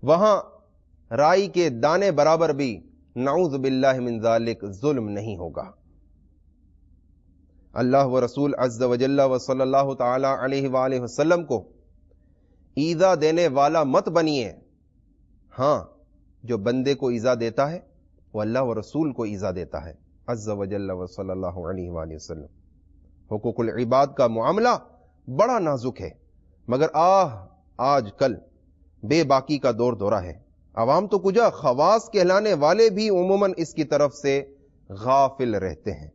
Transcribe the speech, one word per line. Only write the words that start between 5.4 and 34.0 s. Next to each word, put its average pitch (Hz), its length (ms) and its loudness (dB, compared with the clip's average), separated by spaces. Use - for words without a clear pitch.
اللہ 123 240 2
و 127 280 2
رسول 139 320 -2
عز 123 240 -2
و 123 140 2
جل 135 240 0
و 131 180 2
صلی 131 240 -4
اللہ 135 320 2
تعالی 127 340 -2
علیہ 139 300 -2
وآلہ 131 300 0
وسلم 156 460 0
کو 127 260 -6
ایذا 165 460 2
دینے 160 260 4
والا 147 360 2
مت 160 260 0
بنیے۔ 151 440 0
ہاں، 127 240 0
جو 113 140 -4
بندے 127 360 0
کو 131 140 -4
ایذا 120 320 0
دیتا 117 320 -2
ہے، 175 80 -10
وہ 107 80 -4
اللہ 110 180 -2
و 117 200 -2
رسول 143 340 -4
کو 120 100 -6
ایذا 101 280 -6
دیتا 82 340 -10
ہے، 82 80 -16
عز 107 220 -8
و 101 160 -4
جل 98 260 -6
و 90 160 -8
صلی 95 220 -10
اللہ 92 180 -6
علیہ 87 420 -8
وآلہ 80 260 -10
وسلم۔ 76 300 -14
حقوق 110 260 -4
العباد 120 500 0
کا 139 200 0
معاملہ 143 420 0
بڑا 214 320 0
نازک 135 420 -4
ہے، 90 80 -10
مگر 131 260 2
آہ، 165 520 2
آج 131 400 0
کل 131 180 0
بے 147 200 2
باکی 135 340 0
کا 127 140 0
دور 120 220 0
دورہ 101 200 0
ہے۔ 90 260 -6
عوام 143 340 0
تو 202 120 0
کجا، 196 300 4
خواص 156 640 0
کہلانے 196 420 2
والے 175 360 4
بھی 214 200 -2
عموماً 196 480 2
اس 160 160 -6
کی 156 100 -2
طرف 143 300 0